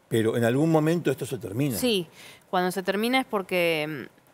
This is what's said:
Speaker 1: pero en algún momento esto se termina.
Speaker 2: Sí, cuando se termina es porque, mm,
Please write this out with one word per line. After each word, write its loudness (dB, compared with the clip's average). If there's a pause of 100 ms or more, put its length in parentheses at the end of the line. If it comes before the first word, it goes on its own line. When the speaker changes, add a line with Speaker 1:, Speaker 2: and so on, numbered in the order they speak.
Speaker 1:
pero 2
en 0
algún 4
momento 2
esto -2
se -6
termina. -2
Speaker 2:
Sí, 0 (420)
cuando 0
se -6
termina 0
es 0
porque, 0
mm, -10 (160)